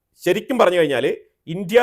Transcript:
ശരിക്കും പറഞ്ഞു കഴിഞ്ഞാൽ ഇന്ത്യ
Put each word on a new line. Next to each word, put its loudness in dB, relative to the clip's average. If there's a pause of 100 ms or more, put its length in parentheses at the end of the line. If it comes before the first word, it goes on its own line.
(260)
ശരിക്കും -2
പറഞ്ഞു 2
കഴിഞ്ഞാൽ 0 (300)
ഇന്ത്യ 0